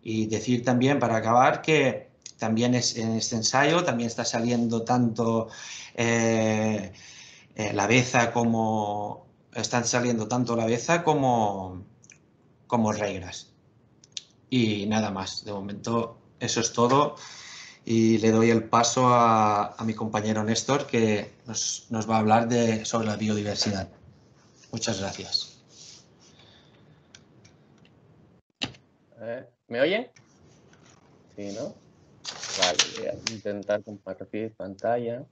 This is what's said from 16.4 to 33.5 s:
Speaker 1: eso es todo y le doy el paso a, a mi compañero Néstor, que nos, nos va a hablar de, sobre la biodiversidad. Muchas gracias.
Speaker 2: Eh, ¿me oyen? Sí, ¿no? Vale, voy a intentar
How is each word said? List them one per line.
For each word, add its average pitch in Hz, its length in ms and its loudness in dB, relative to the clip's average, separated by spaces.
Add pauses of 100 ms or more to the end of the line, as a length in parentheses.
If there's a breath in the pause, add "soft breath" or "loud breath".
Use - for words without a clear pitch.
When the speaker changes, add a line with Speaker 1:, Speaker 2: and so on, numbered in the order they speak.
Speaker 1:
eso 120 180 -2
es 110 140 -2
todo 135 420 2 (680 loud breath)
y 113 340 4
le 110 140 4
doy 113 180 6
el 113 140 4
paso 120 420 2
a, 110 680 4
a 113 100 -8
mi 113 100 -2
compañero 107 480 -2
Néstor, 123 460 0
que 107 460 2 (120)
nos, - 440 -6
nos 110 200 -4
va 113 60 2
a - 20 4
hablar 113 300 4
de, 117 360 2
sobre 113 220 -2
la 107 80 -2
biodiversidad. 104 760 -2 (840)
Muchas 110 260 -4
gracias. - 640 -8 (3500 soft breath)
Speaker 2:
Eh, 117 260 -12 (220)
¿me 120 120 -4
oyen? 196 280 0 (1300)
Sí, 101 180 -10
¿no? 151 180 -10 (840)
Vale, 90 200 2 (180)
voy - 100 -8
a 98 260 -8
intentar 104 520 -6